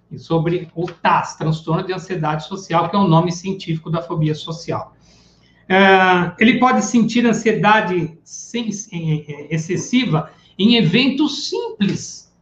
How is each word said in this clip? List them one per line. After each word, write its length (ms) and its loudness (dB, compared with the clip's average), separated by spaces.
E 80 -14
sobre 560 -2
o 120 -6
tas, 500 -2
transtorno 480 -4
de 80 -6
ansiedade 540 -6
social, 440 -4
que 60 -4
é 40 2
o 80 4
nome 240 4
científico 580 -8
da 120 -4
fobia 340 -2
social. 580 -10
É, 720 4
ele 200 4
pode 260 2
sentir 400 2
ansiedade 1000 2
sem-, 460 -10
é, 380 -4
é, 240 -8
excessiva 760 -2
em 160 6
eventos 760 2
simples. 840 -6